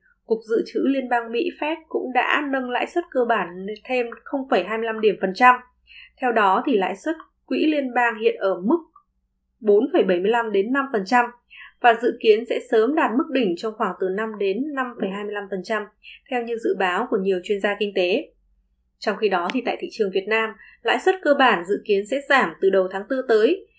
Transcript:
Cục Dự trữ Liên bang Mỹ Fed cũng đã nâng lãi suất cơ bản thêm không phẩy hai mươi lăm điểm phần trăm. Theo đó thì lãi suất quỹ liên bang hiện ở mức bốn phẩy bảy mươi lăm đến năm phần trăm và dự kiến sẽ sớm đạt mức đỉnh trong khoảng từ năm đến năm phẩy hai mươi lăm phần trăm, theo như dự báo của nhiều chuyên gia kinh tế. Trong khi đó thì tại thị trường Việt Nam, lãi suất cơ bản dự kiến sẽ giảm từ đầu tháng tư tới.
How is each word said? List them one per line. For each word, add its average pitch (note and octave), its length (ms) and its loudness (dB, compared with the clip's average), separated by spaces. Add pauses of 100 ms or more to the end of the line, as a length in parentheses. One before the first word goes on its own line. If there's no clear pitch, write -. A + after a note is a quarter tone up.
(240)
Cục A3+ 140 -2 (120)
Dự A#3 160 2
trữ - 140 -4
Liên C4 280 0
bang A#3 240 -2
Mỹ A#3 180 -2 (100)
Fed D4+ 160 -4 (120)
cũng - 240 -6
đã B3+ 300 0 (100)
nâng B3+ 180 -4
lãi A#3+ 160 -2
suất F4 240 -2
cơ C4 180 0
bản F#3+ 380 -2 (180)
thêm B3 220 -2 (180)
không C#4 160 -6 (100)
phẩy F#3+ 140 2
hai A3 140 -4
mươi A3+ 80 -4
lăm A3 140 -6
điểm G#3 200 4
phần F#3+ 140 0
trăm. B3 200 6 (680)
Theo B3+ 120 0
đó G#3+ 340 2
thì C4+ 100 2
lãi F#3+ 200 -2
suất D#4+ 200 -4 (280)
quỹ C4 220 -2
liên C#4 280 0
bang A#3 260 0
hiện A3+ 160 2
ở F#3 240 0
mức B3 180 2 (840)
bốn G#3 320 4
phẩy D#4 100 4
bảy F#3 180 2
mươi G3+ 100 2
lăm A#3 220 0
đến G3+ 200 0
năm C4+ 200 0
phần G#3+ 140 0
trăm A#3+ 180 4 (560)
và A#3 220 6
dự B3 180 0
kiến A3 280 4
sẽ - 120 -2 (100)
sớm A#3 240 4
đạt C#4+ 240 2
mức D#4+ 120 0
đỉnh A#3+ 260 0
trong G#3+ 200 -6
khoảng G3 240 -2
từ F#3+ 80 0
năm G#3+ 300 -4
đến G#3+ 360 -2
năm C4 120 -4 (140)
phẩy G3 100 -2
hai G3+ 140 -8
mươi G#3 100 -8
lăm G3+ 160 -8
phần G3 140 -6
trăm, G#3+ 180 -4 (480)
theo B3 120 -2
như A#3 140 -6
dự F#3+ 220 -2
báo F#3+ 320 0
của A#3 120 0
nhiều F#3+ 220 0
chuyên G3+ 160 -2
gia G3+ 180 -2
kinh G3+ 160 -4
tế. F#3+ 380 0 (680)
Trong G3+ 180 -4
khi G#3+ 120 0
đó F#3 240 0
thì B3+ 140 -2
tại G3+ 140 -2
thị F3 100 -8
trường G3+ 200 -2
Việt F#3+ 180 -2
Nam, A3 220 0 (320)
lãi A#3 220 2
suất F#4+ 180 4
cơ D4 160 4
bản A3 300 4
dự G3+ 180 -2
kiến G3+ 240 0
sẽ C4+ 180 -4
giảm A#3 320 2
từ F#3+ 100 4
đầu F#3+ 220 4
tháng G3 160 -6
tư C4 200 -2
tới. A#3 380 2 (120)